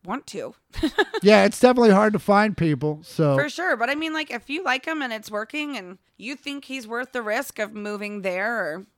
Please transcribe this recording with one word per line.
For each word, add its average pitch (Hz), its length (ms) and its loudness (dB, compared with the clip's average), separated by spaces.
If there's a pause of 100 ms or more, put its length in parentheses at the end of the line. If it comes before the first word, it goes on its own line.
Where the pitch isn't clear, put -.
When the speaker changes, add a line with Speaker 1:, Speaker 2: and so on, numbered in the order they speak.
Speaker 1:
want 226 220 -8
to. 135 280 -10 (260)
<laughs> 302 80 0 (320)
Speaker 2:
Yeah, 202 220 8
it's - 160 0
definitely 247 300 8
hard 208 240 6
to 190 60 0
find 202 360 2
people, 151 480 0
so. 147 320 2
Speaker 1:
For 285 140 0
sure, 349 260 -2
but 233 140 -2
I 285 60 0
mean, 311 180 -4
like, 311 180 -6
if 233 180 -10
you 311 140 -6
like 262 220 -2
him 320 160 -4
and 247 100 -6
it's 214 180 -12
working 269 460 -8
and 185 220 -12 (200)
you 247 200 -12
think 285 260 -12
he's 262 240 -12
worth 240 240 -8
the 247 100 -6
risk 226 380 -4
of 160 140 -6
moving 208 480 -10
there 190 360 -4
or 180 280 -6 (120)